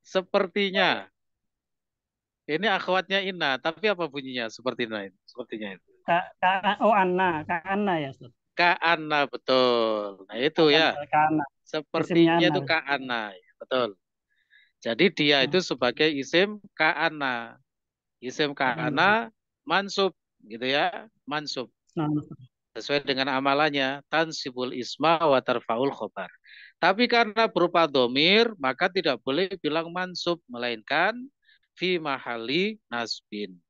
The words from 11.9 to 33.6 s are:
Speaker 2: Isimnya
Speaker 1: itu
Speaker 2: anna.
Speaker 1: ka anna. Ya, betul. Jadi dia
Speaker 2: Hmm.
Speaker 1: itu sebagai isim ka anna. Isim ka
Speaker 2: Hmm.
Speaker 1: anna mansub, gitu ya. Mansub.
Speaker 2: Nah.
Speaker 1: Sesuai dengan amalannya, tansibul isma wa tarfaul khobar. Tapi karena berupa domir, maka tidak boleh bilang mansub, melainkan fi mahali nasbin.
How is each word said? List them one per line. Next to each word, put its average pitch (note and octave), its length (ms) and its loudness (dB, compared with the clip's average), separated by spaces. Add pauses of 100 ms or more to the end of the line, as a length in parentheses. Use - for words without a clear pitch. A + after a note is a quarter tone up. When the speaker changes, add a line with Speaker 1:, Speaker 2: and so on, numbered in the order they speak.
Speaker 2:
Isimnya F3 100 6
Speaker 1:
itu D3 140 0
Speaker 2:
anna. C#3 80 -6
Speaker 1:
ka D#3+ 60 2 (100)
anna. C3 320 -2 (160)
Ya, - 140 -20 (100)
betul. B2+ 280 0 (920)
Jadi A#2 220 0 (100)
dia D3 260 4
Speaker 2:
Hmm. B2+ 60 4
Speaker 1:
itu C#3+ 160 0
sebagai C3 480 0
isim E3+ 480 0 (160)
ka D#3 220 2
anna. C3 640 -4 (580)
Isim C#3+ 380 -4
ka C3 180 0
Speaker 2:
Hmm. - 160 -4
Speaker 1:
anna E3 200 2 (520)
mansub, F#3+ 540 0 (260)
gitu A2+ 240 -8
ya. C#3+ 400 0 (220)
Mansub. C#3+ 420 -6 (240)
Speaker 2:
Nah. D3+ 160 0 (640)
Speaker 1:
Sesuai C#3 320 -2
dengan C3+ 320 -2
amalannya, C#3 720 0
tansibul C#3 640 -4
isma D3+ 500 0
wa C#3 220 6
tarfaul B2 480 -2
khobar. G2 400 -10 (480)
Tapi F#3+ 260 4
karena A3+ 400 2
berupa F3 400 2
domir, D3 640 4 (100)
maka C3 320 -2
tidak D#3+ 320 -2
boleh F3 380 -2
bilang E3 320 -4
mansub, F3 560 -4
melainkan B2 640 -2 (640)
fi F3 240 -2
mahali C#3 880 -4
nasbin. A2+ 800 -8